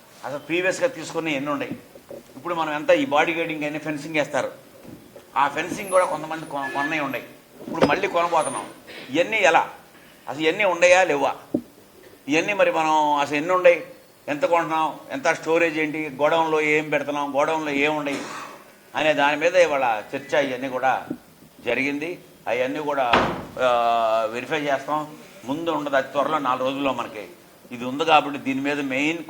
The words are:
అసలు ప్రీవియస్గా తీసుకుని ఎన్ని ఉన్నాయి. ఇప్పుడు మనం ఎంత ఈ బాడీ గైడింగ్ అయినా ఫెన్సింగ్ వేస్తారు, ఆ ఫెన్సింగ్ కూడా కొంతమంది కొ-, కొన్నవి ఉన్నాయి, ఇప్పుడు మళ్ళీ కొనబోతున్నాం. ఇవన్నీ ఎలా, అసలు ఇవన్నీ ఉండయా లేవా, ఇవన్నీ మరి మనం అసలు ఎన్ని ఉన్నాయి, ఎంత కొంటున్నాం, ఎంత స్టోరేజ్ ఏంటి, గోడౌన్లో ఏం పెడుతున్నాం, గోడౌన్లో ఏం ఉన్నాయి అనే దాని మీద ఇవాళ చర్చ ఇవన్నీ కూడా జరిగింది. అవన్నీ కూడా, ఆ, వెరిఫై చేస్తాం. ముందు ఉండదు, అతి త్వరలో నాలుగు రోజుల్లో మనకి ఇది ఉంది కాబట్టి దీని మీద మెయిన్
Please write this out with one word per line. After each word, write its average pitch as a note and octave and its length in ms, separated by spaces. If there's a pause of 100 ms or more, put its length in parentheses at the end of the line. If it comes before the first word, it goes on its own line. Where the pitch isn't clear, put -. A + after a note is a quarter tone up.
(260)
అసలు C#3 140
ప్రీవియస్గా F3 480
తీసుకుని D#3+ 460
ఎన్ని C#3 180
ఉన్నాయి. B2+ 260 (580)
ఇప్పుడు E3+ 200
మనం D#3 180
ఎంత D3+ 160
ఈ D#3+ 160
బాడీ D#3 280
గైడింగ్ D#3+ 300
అయినా D3+ 160
ఫెన్సింగ్ D#3 360
వేస్తారు, C#3 520 (680)
ఆ C#3+ 100
ఫెన్సింగ్ F3 420
కూడా F3+ 160
కొంతమంది D#3 400
కొ-, C#3 280
కొన్నవి D3+ 260
ఉన్నాయి, C3 260 (420)
ఇప్పుడు - 180
మళ్ళీ F3+ 220
కొనబోతున్నాం. D#3+ 640 (400)
ఇవన్నీ F3+ 280
ఎలా, E3 320 (600)
అసలు C#3 120
ఇవన్నీ F3 220
ఉండయా F3+ 400
లేవా, C#3+ 320 (920)
ఇవన్నీ E3+ 260
మరి F#3 180
మనం D#3 440
అసలు C#3+ 200
ఎన్ని E3 180
ఉన్నాయి, F3 320 (420)
ఎంత D3 180
కొంటున్నాం, D#3+ 540 (120)
ఎంత C#3 160
స్టోరేజ్ D#3+ 500
ఏంటి, D#3 320
గోడౌన్లో D#3 520
ఏం D3+ 280
పెడుతున్నాం, C#3+ 460
గోడౌన్లో D3+ 360
ఏం C#3+ 240
ఉన్నాయి C#3+ 260 (720)
అనే D3+ 180
దాని C#3+ 240
మీద E3+ 180
ఇవాళ C3+ 480 (120)
చర్చ C#3 340
ఇవన్నీ B2+ 200
కూడా B2 380 (580)
జరిగింది. C#3+ 580 (240)
అవన్నీ B2+ 320
కూడా, C#3 320 (480)
ఆ, A#2 720
వెరిఫై B2+ 280
చేస్తాం. D3 580 (280)
ముందు D#3+ 240
ఉండదు, D3 260
అతి C3+ 160
త్వరలో C#3+ 260
నాలుగు B2+ 300
రోజుల్లో C#3 260
మనకి G#2+ 360 (420)
ఇది A#2+ 140
ఉంది C#3+ 200
కాబట్టి C#3+ 340
దీని C3 220
మీద C#3+ 180
మెయిన్ D3 500